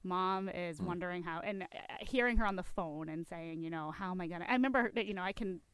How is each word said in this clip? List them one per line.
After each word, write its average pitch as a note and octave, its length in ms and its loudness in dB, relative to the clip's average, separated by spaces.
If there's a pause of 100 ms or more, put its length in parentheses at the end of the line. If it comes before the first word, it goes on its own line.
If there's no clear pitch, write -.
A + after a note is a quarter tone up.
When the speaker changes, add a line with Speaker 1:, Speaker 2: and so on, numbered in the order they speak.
Speaker 1:
Mom F#3 460 2
is E3+ 320 -4
Speaker 2:
Mm. F3+ 60 0
Speaker 1:
wondering F3+ 380 -2
how," E3 160 -2
and, G3 240 -4
uh, - 20 -8 (340)
hearing A#3+ 380 4
her A3+ 80 8
on G3 100 2
the F#3 60 -2
phone D#3+ 480 -4
and D#3+ 160 -4
saying, E3 360 -6
you E3 60 -4
know, D#3+ 220 -2
"How F#3 220 -4
am F#3 100 -2
I E3+ 40 -2
gonna," E3+ 220 -4
I A#3 60 4
remember B3+ 400 4
that, A#3 100 2
you G#3 80 -2
know, F#3 100 -2
I G3 100 0
can F#3+ 280 -4 (140)